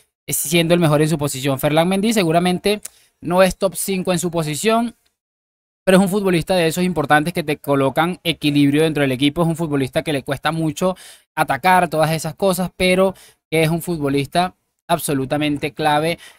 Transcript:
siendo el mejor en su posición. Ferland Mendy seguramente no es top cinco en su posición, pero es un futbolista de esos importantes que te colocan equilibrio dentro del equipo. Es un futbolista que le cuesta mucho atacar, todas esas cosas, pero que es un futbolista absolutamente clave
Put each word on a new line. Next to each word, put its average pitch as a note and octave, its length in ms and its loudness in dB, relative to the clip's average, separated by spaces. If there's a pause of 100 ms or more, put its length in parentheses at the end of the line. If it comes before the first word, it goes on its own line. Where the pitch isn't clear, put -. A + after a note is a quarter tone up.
(280)
siendo E3 460 0
el F3 60 4
mejor D3+ 220 4
en D#3 80 2
su D#3+ 80 0
posición. C3+ 420 -4
Ferland D#3 300 2
Mendy G3 240 0
seguramente F3+ 680 0 (380)
no F3+ 220 0
es F#3 160 2
top F#3 180 -2
cinco F#3+ 360 -4
en F3+ 80 -2
su F3+ 120 -4
posición, G3 640 -2 (880)
pero F#3 140 6
es F#3+ 60 6
un G3 60 0
futbolista F#3 460 0
de E3+ 120 2
esos E3 160 -2
importantes D3+ 500 0
que E3+ 100 -4
te D3 140 -4
colocan C#3+ 680 0
equilibrio C#3+ 600 2
dentro D3+ 180 0
del C3+ 120 0
equipo. C#3+ 280 0
Es D#3+ 60 0
un E3 80 0
futbolista C#3+ 480 -4
que D#3+ 100 -4
le C3+ 100 -4
cuesta C#3+ 280 -4
mucho D#3+ 440 -2 (380)
atacar, E3 560 2
todas D#3 220 0
esas D#3+ 240 -6
cosas, F#3 400 -2
pero F#3 400 2 (340)
que D#3+ 140 2
es D#3 60 2
un E3 120 -2
futbolista D3 720 -2 (360)
absolutamente D3 840 -2
clave D3+ 440 0 (220)